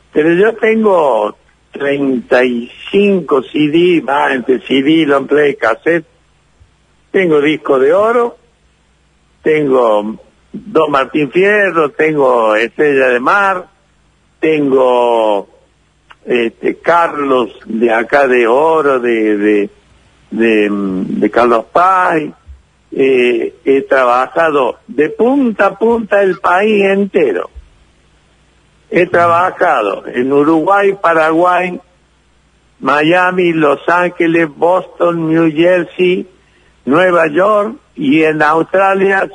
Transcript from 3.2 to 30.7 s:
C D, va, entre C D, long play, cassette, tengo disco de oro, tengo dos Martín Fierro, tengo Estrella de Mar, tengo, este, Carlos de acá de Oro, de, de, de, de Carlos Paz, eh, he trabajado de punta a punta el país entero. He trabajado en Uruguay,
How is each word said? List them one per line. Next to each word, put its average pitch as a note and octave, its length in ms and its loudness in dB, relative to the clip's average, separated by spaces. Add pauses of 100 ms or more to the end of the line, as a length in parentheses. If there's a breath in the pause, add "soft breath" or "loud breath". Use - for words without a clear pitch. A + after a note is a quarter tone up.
C D3+ 260 -2
D, E3+ 320 2
va, C#3 320 -2
entre B2 320 -2
C C3 160 0
D, D#3+ 240 2
long C#3 220 0
play, C#3+ 300 0
cassette, A#2 500 -2 (1040)
tengo E3+ 280 0
disco C#3+ 380 -2
de C#3 160 2
oro, A#3 440 0 (1080)
tengo B2 720 0 (360)
dos D#3 360 -2
Martín C#3 420 -2
Fierro, F#3 580 0
tengo B2+ 640 0
Estrella C3 520 0
de B2 120 0
Mar, F#3 480 -2 (720)
tengo, B2 1080 0 (760)
este, A2+ 540 -4
Carlos D3 720 -2 (160)
de A2+ 260 -2
acá B2 360 0
de B2 180 2
Oro, C#3+ 540 2
de, A2 380 0
de, G#2 320 0 (600)
de, G#2+ 400 0
de G2+ 600 -4
Carlos A#2 420 2
Paz, F3+ 480 0 (680)
eh, B2+ 640 0 (100)
he C3+ 160 2
trabajado C3 1040 0
de D3+ 240 -2
punta A#3 560 0
a G3 100 -2
punta A3+ 460 0
el F#3 160 0
país G3 460 0
entero. G3 680 -2 (1400)
He F3 160 0
trabajado E3+ 1000 0
en B2+ 260 -4
Uruguay, E3 720 2